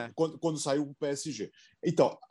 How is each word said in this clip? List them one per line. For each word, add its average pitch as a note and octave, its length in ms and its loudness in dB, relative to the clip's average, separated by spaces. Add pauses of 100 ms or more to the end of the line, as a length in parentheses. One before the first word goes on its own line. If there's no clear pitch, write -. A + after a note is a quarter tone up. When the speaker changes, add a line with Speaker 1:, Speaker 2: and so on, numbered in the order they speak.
(140)
Speaker 1:
quando, D#3+ 220 0
Speaker 2:
É. - 40 -16
Speaker 1:
quando D#3+ 200 0
saiu C#3+ 240 2
o C#3+ 100 -6
P D3 140 -4
S C#3+ 240 -4
G. G#2+ 200 -6 (320)
Então, D#3 320 4 (160)